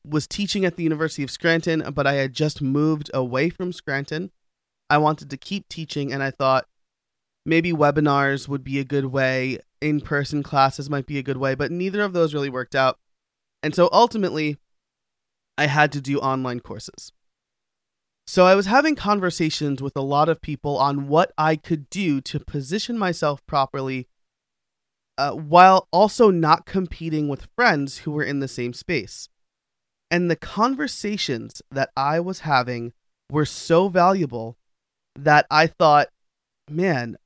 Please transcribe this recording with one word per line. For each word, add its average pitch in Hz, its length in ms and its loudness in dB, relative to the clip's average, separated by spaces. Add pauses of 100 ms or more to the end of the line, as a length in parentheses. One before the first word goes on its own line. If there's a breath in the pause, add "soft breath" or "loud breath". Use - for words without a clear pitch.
was 147 220 -4
teaching 202 380 -4
at 175 100 0
the 180 80 -10
University 156 400 -2
of 131 80 -6
Scranton, 165 640 0
but 139 140 0
I 143 60 2
had 135 200 -2
just 151 260 -4
moved 147 540 0
away 131 360 -2
from 180 220 -8
Scranton. 151 600 -8 (580)
I 147 80 6
wanted 151 320 0
to 143 60 -10
keep - 320 -10
teaching, 143 440 -8
and 139 120 -4
I 135 80 -4
thought 131 340 2 (800)
maybe 165 260 2
webinars 143 760 2
would 139 160 -6
be 135 140 -4
a 139 60 -2
good 139 200 -2
way, 131 540 -2 (240)
in-person 147 600 -2
classes 135 460 0
might 139 160 -4
be 147 140 -8
a 135 40 -4
good 127 140 -6
way, 135 180 -2
but 135 160 -4
neither 185 300 -4
of 196 140 -2
those 165 180 2
really 143 160 -4
worked 127 260 -8
out. 131 240 2 (640)
And 151 120 -2
so 180 180 6
ultimately, 180 640 2 (1000)
I 147 80 2
had 147 260 2
to 143 80 -6
do 139 200 -4
online 131 400 -4
courses. - 520 -16 (1120)
So 180 200 6
I 185 80 8
was 196 100 4
having 277 320 4
conversations 165 840 -2
with 139 120 -8
a 143 60 -6
lot 143 300 2
of 156 100 -2
people 143 380 -6
on 139 280 0
what 156 300 2
I 156 200 2
could 151 340 -6
do 156 320 -2
to - 180 -8
position 156 560 -6
myself 170 500 -2
properly, 135 600 -4 (1120)
uh, 139 140 -2
while 175 580 8
also 202 400 4
not 165 340 2
competing 160 640 -4
with 139 260 -8
friends 156 440 0
who - 140 -8
were 147 120 -4
in 139 160 -4
the 135 80 -4
same 123 240 -6
space. - 560 -8 (840)
And 175 200 0
the 160 60 0
conversations 208 1200 -4 (100)
that 135 240 -2
I 143 260 0
was 180 200 -6
having 123 540 -2 (360)
were 151 140 2
so 170 440 2
valuable 170 680 0 (580)
that 147 360 -2
I 160 160 2
thought, 151 420 2 (640)
"Man, 151 560 -2